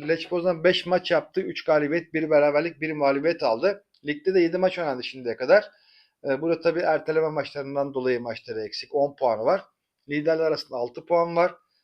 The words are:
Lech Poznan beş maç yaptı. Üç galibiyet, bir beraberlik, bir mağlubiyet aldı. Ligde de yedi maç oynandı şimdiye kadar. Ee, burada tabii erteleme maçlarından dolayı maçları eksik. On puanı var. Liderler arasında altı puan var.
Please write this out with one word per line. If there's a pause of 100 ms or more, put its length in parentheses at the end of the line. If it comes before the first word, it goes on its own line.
Lech
Poznan
beş
maç
yaptı.
Üç
galibiyet,
bir
beraberlik,
bir
mağlubiyet
aldı. (220)
Ligde
de
yedi
maç
oynandı
şimdiye
kadar. (540)
Ee,
burada
tabii
erteleme
maçlarından
dolayı
maçları
eksik.
On
puanı
var. (460)
Liderler
arasında
altı
puan
var. (280)